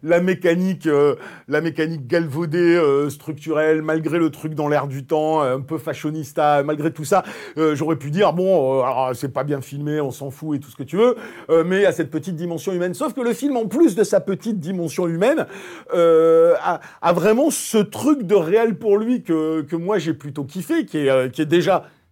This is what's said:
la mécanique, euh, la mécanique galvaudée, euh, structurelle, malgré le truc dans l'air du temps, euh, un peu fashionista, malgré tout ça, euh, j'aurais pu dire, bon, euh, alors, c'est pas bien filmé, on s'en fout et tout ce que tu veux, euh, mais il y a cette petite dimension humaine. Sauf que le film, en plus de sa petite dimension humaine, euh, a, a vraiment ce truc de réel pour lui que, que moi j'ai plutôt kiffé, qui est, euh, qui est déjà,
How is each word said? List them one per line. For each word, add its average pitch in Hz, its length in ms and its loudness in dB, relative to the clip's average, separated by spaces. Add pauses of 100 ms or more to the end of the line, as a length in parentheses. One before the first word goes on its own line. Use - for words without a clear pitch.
la 170 180 2
mécanique, 180 640 0
euh, 143 300 4 (320)
la 151 140 0
mécanique 160 440 -4
galvaudée, 170 680 0
euh, 143 340 2
structurelle, 156 720 -2
malgré 160 380 -2
le 160 100 2
truc 156 240 -8
dans 147 140 -4
l'air 143 180 0
du 135 220 -8
temps, 156 340 0
euh, 131 160 0
un 139 40 -8
peu 156 180 -6
fashionista, 151 840 0
malgré 151 320 -2
tout 156 120 -10
ça, 185 180 2 (340)
euh, 156 160 2
j'aurais 151 220 -2
pu 143 160 -6
dire, 175 220 2
bon, 165 440 2
euh, 127 60 2
alors, 127 320 -2
c'est 135 180 -8
pas 135 100 -4
bien 147 180 -4
filmé, 147 380 -6
on 135 120 -4
s'en 139 180 -12
fout 151 260 -6
et 139 40 -4
tout 147 100 -16
ce - 60 -20
que 143 80 -12
tu 160 140 -8
veux, 240 180 4 (340)
euh, 165 160 4
mais 185 120 0
il 202 40 0
y 196 60 4
a 165 40 4
cette 147 200 -4
petite 156 240 -6
dimension 170 380 -6
humaine. 180 200 -2
Sauf 254 220 -4
que 269 60 -4
le 233 120 0
film, 269 240 -2
en 220 80 -2
plus 220 300 2
de 208 80 2
sa 190 180 2
petite 202 380 -4
dimension 170 480 -4
humaine, 208 400 0 (480)
euh, 165 640 6
a, 170 200 -2 (200)
a 175 120 4
vraiment 220 360 2
ce - 300 -2
truc 277 420 0
de 190 140 2
réel 202 420 2
pour 208 220 2
lui 226 240 -2
que, 160 380 0
que 156 140 -6
moi 180 220 -2
j'ai 160 160 -2
plutôt 143 300 -10
kiffé, 214 420 -4
qui 160 140 -6
est, 139 100 2
euh, 131 200 2
qui 139 120 -4
est 156 60 -2
déjà, 170 380 2 (260)